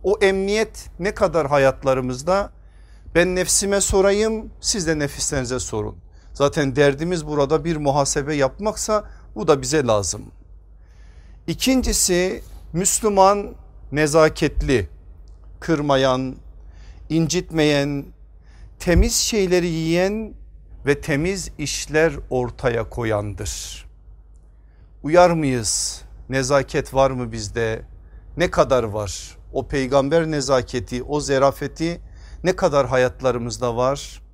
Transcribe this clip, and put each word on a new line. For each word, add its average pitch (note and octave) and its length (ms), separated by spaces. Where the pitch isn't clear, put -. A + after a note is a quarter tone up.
O G3 180
emniyet G3 680
ne G3+ 140
kadar E3 340
hayatlarımızda? C3+ 1040
Ben F3+ 200
nefsime G3 460
sorayım, G#3 720
siz F3+ 260
de D#3 120
nefislerinize C3 600
sorun. G#2 360
Zaten C#3 420
derdimiz D3+ 520
burada D3 380
bir E3 120
muhasebe C#3+ 580
yapmaksa G#3 680
bu G#3+ 120
da C#3+ 140
bize C3+ 240
lazım. G#2+ 360
İkincisi, F#3+ 960
Müslüman G3+ 840
nezaketli, D3 1000
kırmayan, C3+ 760
incitmeyen, D3+ 960
temiz F3+ 360
şeyleri F3+ 520
yiyen F3 680
ve C#3 160
temiz E3 560
işler D3+ 560
ortaya A#2+ 600
koyandır. G#2 960
Uyar F3 260
mıyız? C3+ 720
Nezaket C3+ 640
var C3+ 180
mı B2 200
bizde? A2+ 500
Ne F3 140
kadar C3 320
var? G#2 540
O C3+ 140
peygamber C#3 640
nezaketi, B2+ 720
o D3 160
zerafeti C#3 840
ne F#3 120
kadar C#3+ 320
hayatlarımızda A#2+ 880
var? C3 460